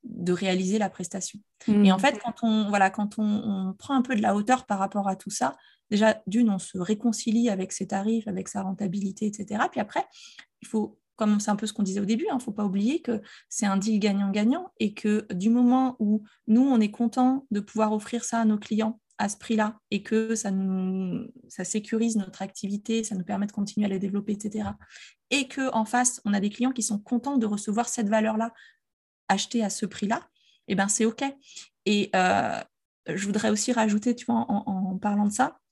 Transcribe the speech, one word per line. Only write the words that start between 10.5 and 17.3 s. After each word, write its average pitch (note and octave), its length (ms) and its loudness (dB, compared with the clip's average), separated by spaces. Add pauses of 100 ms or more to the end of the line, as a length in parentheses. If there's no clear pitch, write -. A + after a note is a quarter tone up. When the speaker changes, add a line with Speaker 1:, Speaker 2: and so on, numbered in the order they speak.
Speaker 1:
il - 60 -20
faut, G#3+ 320 -4 (160)
comme G#3 240 2
c'est G#3 120 -2
un G3+ 40 4
peu G#3+ 120 -4
ce G#3 40 -6
qu'on G#3 120 -2
disait F#3+ 180 -2
au G3+ 40 -2
début, A#3 240 0
hein, C4+ 100 -2
faut A#3+ 120 -8
pas G#3 140 -4
oublier G#3 360 0
que A3 200 -4 (260)
c'est - 180 -4
un G3 120 2
deal G#3+ 220 2
gagnant-gagnant G#3 840 0
et G#3 120 -2
que G#3+ 400 0
du F#3 160 0
moment B3 500 4
où G#3 240 2 (240)
nous, A#3 160 6
on C4 180 6
est G#3 100 2
content B3+ 580 2